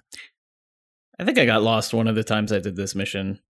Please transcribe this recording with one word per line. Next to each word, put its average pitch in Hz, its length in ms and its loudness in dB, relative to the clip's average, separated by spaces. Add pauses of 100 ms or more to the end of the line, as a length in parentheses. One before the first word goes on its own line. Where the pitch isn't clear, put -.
(1200)
I - 40 -8
think 247 140 0
I 156 80 6
got 113 160 4
lost 110 320 2
one 113 140 2
of 110 80 0
the 110 80 0
times 107 280 -2
I 104 80 2
did 92 160 -4
this 98 200 -6
mission, 98 440 -4 (140)